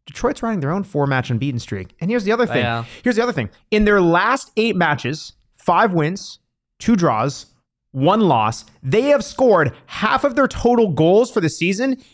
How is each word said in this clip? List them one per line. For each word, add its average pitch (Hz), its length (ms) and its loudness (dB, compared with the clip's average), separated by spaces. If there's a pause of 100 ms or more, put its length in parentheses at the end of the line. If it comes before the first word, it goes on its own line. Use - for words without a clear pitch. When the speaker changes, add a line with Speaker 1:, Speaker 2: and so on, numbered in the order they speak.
Speaker 1:
Detroit's - 360 -6
riding 220 200 -4
their 139 100 -2
own 196 120 -4
four-match 139 460 -2
unbeaten 123 300 -2
streak. 95 400 -10
And 170 100 -4
here's 233 140 -2
the 202 80 0
other 233 140 0
Speaker 2:
They 120 80 -6
Speaker 1:
thing. 123 120 0
Speaker 2:
are. 117 200 -4 (180)
Speaker 1:
Here's 240 140 0
the 226 60 2
other 240 100 -2
thing. 117 160 -4 (200)
In 214 160 2
their 208 160 4
last 185 540 0
eight 220 220 0
matches, 151 560 -2 (220)
five 185 380 0
wins, 165 460 -4 (400)
two 226 160 2
draws, 139 520 0 (440)
one 170 300 2
loss, 113 420 0 (180)
they 196 220 0
have 285 220 2
scored 185 480 2 (140)
half - 360 -2
of 277 120 0
their 269 120 2
total 233 440 2
goals 180 380 4
for 214 120 -2
the 160 80 2
season 202 480 -2 (160)